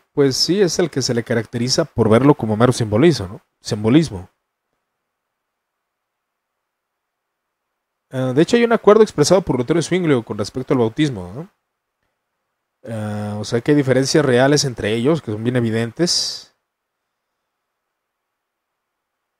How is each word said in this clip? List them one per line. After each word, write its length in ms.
pues 220
sí, 260
es 160
el 120
que 120
se 120
le 100
caracteriza 640
por 240
verlo 260
como 220
mero 160
simbolizo, 540
¿no? 140
Simbolismo. 680
Ah, 220
de 80
hecho, 160
hay 60
un 100
acuerdo 300
expresado 380
por 160
Lutero 220
y 40
Zwinglio 400
con 140
respecto 360
al 60
bautismo, 540
¿no? 160
Ah, 520
o 40
sea 180
que 100
hay 60
diferencias 480
reales 380
entre 300
ellos, 280
que 100
son 120
bien 120
evidentes. 1000